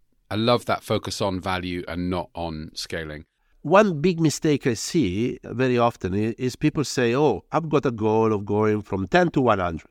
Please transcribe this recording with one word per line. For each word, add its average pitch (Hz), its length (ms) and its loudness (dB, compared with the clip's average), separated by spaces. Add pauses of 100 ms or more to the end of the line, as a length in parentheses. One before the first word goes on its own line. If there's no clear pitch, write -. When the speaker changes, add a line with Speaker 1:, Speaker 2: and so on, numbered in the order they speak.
(300)
Speaker 1:
I - 60 -6
love 117 300 0
that 98 180 -2
focus - 380 -4
on 95 180 -2
value 90 480 -4
and 87 220 -4
not 90 260 -4
on 82 380 -8
scaling. 78 520 -10 (360)
Speaker 2:
One 185 400 4
big 165 180 2
mistake 156 460 0
I 123 80 2
see 107 680 -2
very 120 340 0
often 117 380 0
i-, 110 220 -2
is 127 180 -4
people 151 280 0
say, 120 320 0
"Oh, 135 360 2
I've 156 180 -2
got 143 160 2
a 135 60 0
goal 110 420 2
of 101 100 -2
going 104 380 2
from 98 260 -4
ten 175 240 4
to 147 100 2
one 110 180 4
hundred." 87 320 -4